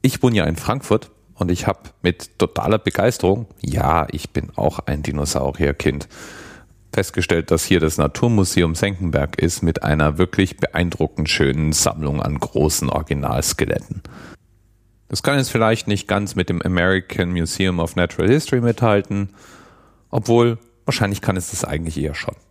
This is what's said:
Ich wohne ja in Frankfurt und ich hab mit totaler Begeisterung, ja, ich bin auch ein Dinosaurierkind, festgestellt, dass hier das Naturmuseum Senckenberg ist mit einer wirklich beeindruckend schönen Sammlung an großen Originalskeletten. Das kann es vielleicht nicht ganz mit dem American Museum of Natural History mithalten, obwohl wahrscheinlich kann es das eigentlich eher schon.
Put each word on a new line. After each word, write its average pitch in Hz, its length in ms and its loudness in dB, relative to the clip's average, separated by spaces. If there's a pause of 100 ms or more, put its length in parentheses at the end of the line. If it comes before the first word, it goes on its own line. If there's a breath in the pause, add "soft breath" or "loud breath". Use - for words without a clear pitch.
Ich - 220 0
wohne 117 140 4
ja 85 80 2
in 78 100 0
Frankfurt 110 560 -2 (220)
und 90 180 -2
ich - 160 -2
hab - 340 -4
mit - 380 -4
totaler - 380 0
Begeisterung, 104 720 0 (120)
ja, 78 520 0
ich - 180 -10
bin - 260 -4
auch - 300 0
ein 73 180 -4
Dinosaurierkind, 71 1040 -2 (840 loud breath)
festgestellt, 90 580 0
dass 80 140 2
hier 92 140 4
das 78 180 0
Naturmuseum 90 800 2
Senckenberg 85 640 -2
ist 82 240 0
mit 82 200 0
einer 76 360 2
wirklich 92 380 0
beeindruckend 82 720 -2
schönen 76 460 0
Sammlung 73 480 -2
an - 180 -2
großen - 500 0
Originalskeletten. - 1120 -4 (1040 loud breath)
Das - 160 -6
kann 143 160 4
es 131 100 -2
vielleicht 113 380 2
nicht 101 200 -2
ganz 101 280 -2
mit 92 140 0
dem 85 120 -2
American 90 720 0
Museum 90 480 0
of 85 160 -2
Natural 87 340 2
History 131 320 2
mithalten, 101 680 2 (800 loud breath)
obwohl 117 500 2 (260)
wahrscheinlich 101 360 0
kann 95 160 0
es 87 120 -6
das - 140 -6
eigentlich 80 340 -4
eher 76 180 -4
schon. - 200 -8 (160)